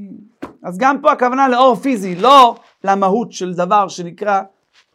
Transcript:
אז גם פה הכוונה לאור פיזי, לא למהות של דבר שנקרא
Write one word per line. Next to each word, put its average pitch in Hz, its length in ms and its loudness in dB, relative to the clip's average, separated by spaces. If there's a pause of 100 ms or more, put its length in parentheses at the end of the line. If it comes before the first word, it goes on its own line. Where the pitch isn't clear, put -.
(640)
אז 180 140 -12
גם 269 240 0
פה 294 100 2
הכוונה 262 360 0
לאור 247 280 2
פיזי, 196 400 -6
לא 240 400 4 (280)
למהות 196 480 -2
של 180 220 -8
דבר 180 340 0
שנקרא 185 540 -6 (540)